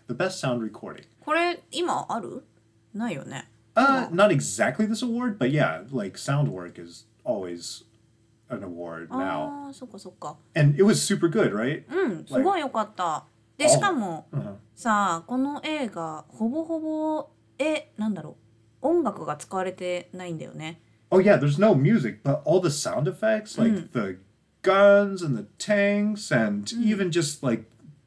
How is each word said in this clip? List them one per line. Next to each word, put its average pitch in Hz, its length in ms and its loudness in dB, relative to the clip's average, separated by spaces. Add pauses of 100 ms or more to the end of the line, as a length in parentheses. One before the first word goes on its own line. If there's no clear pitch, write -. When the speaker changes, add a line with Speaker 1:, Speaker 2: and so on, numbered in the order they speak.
Speaker 1:
The 120 80 -8
Best 185 260 -4
Sound 123 220 -2
Recording. - 420 -12 (160)
Speaker 2:
こ 302 140 -4
れ、 339 360 -2
今 269 380 -4
あ 214 120 -4
る？ - 220 -12 (520)
な 151 160 -6
い 165 40 -6
よ 135 100 -10
ね。 - 240 -14 (260)
Speaker 1:
Uh, 262 360 4
Speaker 2:
Oh. 165 40 -8
Speaker 1:
not 202 180 8
exactly 135 560 0
this 220 160 -2
award, 233 340 -2
but 131 140 2
yeah, 92 400 0
like, 101 260 -6
sound 139 320 0
work 87 320 -12
is 85 240 -20 (180)
always 90 600 -6 (640)
an 104 160 -8
award 85 460 -10
now. 277 560 -6
Speaker 2:
あ - 40 -14
ー、 - 20 -16
そ 254 140 -18
っ - 40 -18
か 196 80 -18
そ 185 120 -18
っ - 80 -20
か。 151 180 -12 (200)
Speaker 1:
And 147 180 4
it 180 100 4
was 208 100 6
super 165 360 0
good, 135 240 2
right? 113 300 -2 (100)
Speaker 2:
う 370 140 0 (140)
ん、 - 40 -18
す - 160 -2
ご 381 140 2
い 330 40 -2
良 277 100 -4
か 226 120 -2
っ - 140 -8
た。 180 80 -4
Speaker 1:
Like, 151 200 -4 (340)
Speaker 2:
で、 285 80 -2
Speaker 1:
all-、 - 40 6
Speaker 2:
し - 100 6
か 403 120 2
も、 190 400 -4
Speaker 1:
uh-huh. 101 220 -6 (200)
Speaker 2:
さ 202 420 2
あ、 165 100 -6
こ 247 100 -6
の 277 280 -4
映 302 240 -4
画、 160 400 -8
ほ 226 200 -4
ぼ 311 160 -4
ほ 320 160 -6
ぼ、 311 500 -4 (280)
え、 302 400 -4
な 214 100 -2
ん 202 60 -2
だ 156 80 -12
ろ 151 140 -16 (460)
う、 262 60 0
音 339 160 4
楽 175 220 -4
が 147 100 -4
使 - 180 -14
わ 185 100 -2
れ 185 80 -6
て 180 400 -6
な 185 140 -12
い 175 60 -8
ん 160 60 -8
だ 147 80 -12
よ - 80 -18
ね。 156 260 -12 (300)
Speaker 1:
Oh 190 100 6
yeah, 185 180 8
there's 143 220 2
no 208 140 8
music, 143 480 2
but 139 220 0
all 180 160 4
the 175 80 2
sound - 400 -2
effects, 214 520 -2
like 226 140 4
Speaker 2:
Mm. 170 180 -8
Speaker 1:
the 98 260 -4 (440)
guns 196 640 6
and 131 140 -2
the 101 80 -8 (120)
tanks 208 760 0
and 101 320 0
Speaker 2:
Mm. 233 180 -4
Speaker 1:
even 190 260 2
just, 156 360 -2
like, 113 180 0 (420)